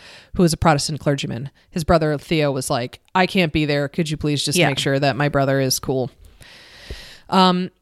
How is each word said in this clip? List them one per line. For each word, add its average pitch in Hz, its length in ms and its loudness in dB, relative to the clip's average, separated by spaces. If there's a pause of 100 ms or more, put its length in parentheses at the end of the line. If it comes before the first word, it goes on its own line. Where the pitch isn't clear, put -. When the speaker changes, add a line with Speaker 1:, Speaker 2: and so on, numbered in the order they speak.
(340)
Speaker 1:
who 190 80 2
was 165 100 4
a 156 40 -2
Protestant 147 440 2
clergyman. 139 500 -4 (200)
His 170 140 -6
brother 156 340 2
Theo 151 320 0
was 131 180 -6
like, 127 320 -4 (140)
"I 185 120 4
can't 170 260 2
be 156 120 2
there. 143 240 0
Could 156 220 -4
you 151 60 -2
please 147 280 -2
just 147 140 0
Speaker 2:
Yeah. 156 100 4
Speaker 1:
make 135 120 -2
sure 139 180 0
that 139 180 0
my 143 120 0
brother 135 320 0
is 131 180 0
cool?" 131 320 -4 (1160)
Um, 185 420 2 (120)